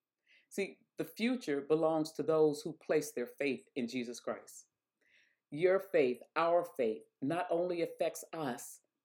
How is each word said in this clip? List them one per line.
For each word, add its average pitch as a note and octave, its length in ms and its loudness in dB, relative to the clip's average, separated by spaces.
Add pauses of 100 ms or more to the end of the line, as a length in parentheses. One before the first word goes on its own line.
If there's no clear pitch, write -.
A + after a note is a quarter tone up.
(500)
See, - 300 -6 (180)
the D#3+ 80 -4
future G#3+ 560 -2
belongs D#3 520 0
to D3 100 -4
those D#3 400 4
who E3 100 -6
place D#3 380 -2
their A#2+ 160 -6
faith C#3 480 -4
in A#2+ 120 -2
Jesus A#2+ 320 -6
Christ. - 460 -10 (840)
Your F3+ 280 4
faith, C3+ 420 2 (140)
our E3+ 300 4
faith, A2+ 380 -2 (180)
not E3 280 -2
only F3 320 0
affects E3 520 -4
us, C3+ 480 -8 (240)